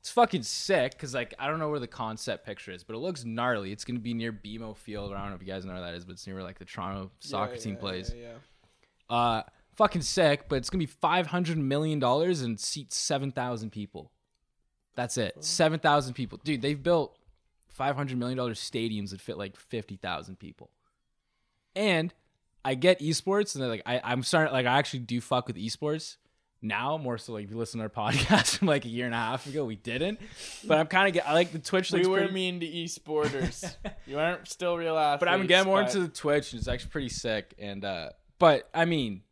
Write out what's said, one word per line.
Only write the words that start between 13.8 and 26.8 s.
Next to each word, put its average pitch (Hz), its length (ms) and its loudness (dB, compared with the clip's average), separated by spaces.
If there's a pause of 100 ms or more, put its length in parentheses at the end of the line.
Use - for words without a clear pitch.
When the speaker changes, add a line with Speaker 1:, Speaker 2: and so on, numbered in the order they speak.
Speaker 1:
That's 123 220 -4
it. 104 180 -2
Speaker 2:
Wow. - 60 -18
Speaker 1:
Seven 160 380 2
thousand 147 340 4
people. - 280 -8
Dude, 143 200 -2
they've 143 200 -2
built 170 340 2 (520)
five 139 260 -2
hundred 131 240 -2
million 123 200 -2
dollar 120 160 -2
stadiums 107 560 -4
that 95 100 -12
fit, 98 180 -10
like, 98 180 -8
fifty 107 400 -10
thousand 90 420 -8
people. - 320 -20 (1080)
And 180 360 2 (520)
I 135 100 0
get 175 260 6
esports, 190 540 0
and, 135 140 -2
like, 110 180 -2
I, 123 160 0
I'm 123 200 0
starting, 156 300 4
like, 127 140 4
I 123 120 6
actually 139 220 0
do 120 200 -2
fuck 123 260 0
with 113 100 -6
esports 147 600 -6 (460)
now, 117 360 -2